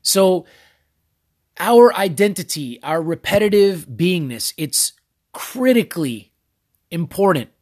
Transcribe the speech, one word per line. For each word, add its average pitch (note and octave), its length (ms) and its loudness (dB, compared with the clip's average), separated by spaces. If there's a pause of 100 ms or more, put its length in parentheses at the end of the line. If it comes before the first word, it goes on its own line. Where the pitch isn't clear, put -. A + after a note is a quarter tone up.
So F#3 460 0 (1120)
our A#3 380 6
identity, F3+ 880 -4
our D#3+ 180 -4
repetitive G3 840 0
beingness, C#3 680 -4
it's - 360 -4 (400)
critically F3+ 1000 -2 (600)
important. E3+ 580 -2 (120)